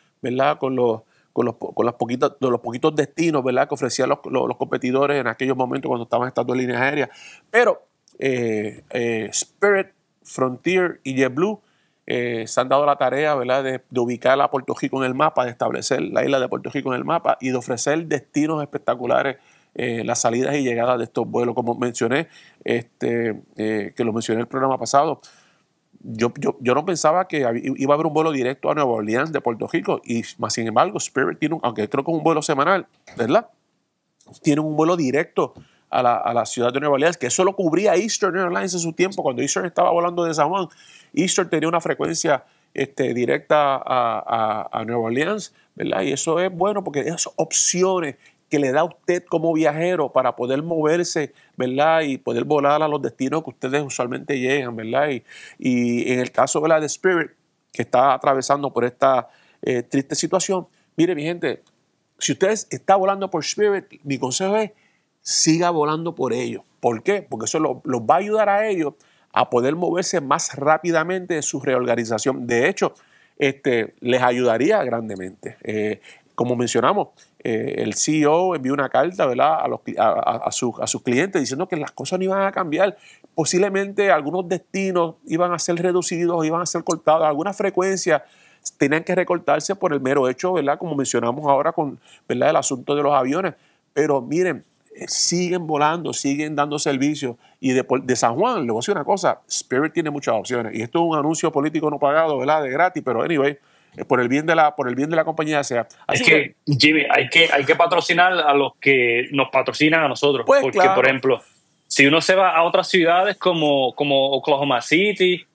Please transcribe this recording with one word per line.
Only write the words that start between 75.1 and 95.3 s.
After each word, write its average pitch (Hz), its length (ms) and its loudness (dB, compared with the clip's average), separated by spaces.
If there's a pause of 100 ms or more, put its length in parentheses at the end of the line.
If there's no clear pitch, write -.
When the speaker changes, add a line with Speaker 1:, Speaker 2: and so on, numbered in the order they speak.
Speaker 1:
Eh, 107 380 -4 (320)
como 120 220 -2
mencionamos, 127 540 0 (340)
eh, 113 340 -4
el 113 160 -2
C 151 280 0
E 143 40 4
O 175 300 2
envió 131 180 -4
una 139 160 -2
carta, 165 380 0
¿verdad? 131 340 2
A - 60 -2
los, 117 140 -6 (140)
a, 110 120 2
a, - 300 0
a - 140 -4
su, 117 300 -2
a 113 60 -4
sus - 160 -4
clientes 160 360 0
diciendo 135 280 -4
que - 80 -6
las 151 160 -6
cosas 156 260 -6
no 190 80 -4
iban 190 160 0
a 196 100 0
cambiar. 185 460 0 (380)
Posiblemente 196 760 0
algunos 160 360 0
destinos 180 680 -2 (120)
iban 175 260 0
a 165 60 -2
ser 175 160 -2
reducidos, 175 720 0
iban 165 140 0
a 175 40 -4
ser 165 180 -4
cortados, 160 440 2
algunas 160 280 -2
frecuencias 185 680 0 (540)
tenían 151 260 2
que 180 100 -2
recortarse 175 640 0
por 180 180 -2
el 139 80 -2
mero 131 260 2
hecho, 180 260 -2
¿verdad? 147 260 0
Como 165 160 -6
mencionamos 131 500 -2
ahora 143 280 2
con, 143 260 -4 (280)
¿verdad? 127 220 0
El 160 60 2
asunto 143 400 -2
de 147 80 0
los 143 100 2
aviones. 143 400 0 (400)
Pero 143 280 2
miren, 143 420 -2 (320)
eh, - 120 -12
siguen 180 600 -2